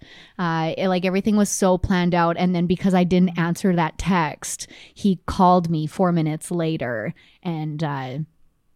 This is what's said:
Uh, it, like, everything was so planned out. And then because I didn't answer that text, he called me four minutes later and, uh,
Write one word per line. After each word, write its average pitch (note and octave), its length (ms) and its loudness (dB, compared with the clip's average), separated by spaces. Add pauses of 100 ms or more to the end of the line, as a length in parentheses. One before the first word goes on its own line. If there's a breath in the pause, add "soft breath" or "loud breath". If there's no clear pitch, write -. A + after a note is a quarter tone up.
(380 soft breath)
Uh, E3 400 -2
it, F#3+ 120 0
like, F#3 160 0
everything G3 320 0
was G#3 120 4
so F#3 280 2
planned F3 360 0
out. E3+ 240 2
And F3+ 160 0
then F3 140 0
because F#3 260 0
I F3+ 120 4
didn't F3+ 340 2
answer E3+ 340 0
that E3+ 240 -2
text, - 720 -4 (260 loud breath)
he F#3+ 320 -2
called F3+ 440 4
me D#3 180 -2
four F3+ 240 0
minutes D#3 400 -2
later D#3 640 -4 (280 soft breath)
and, D#3 400 -6
uh, C#3 360 -6 (580)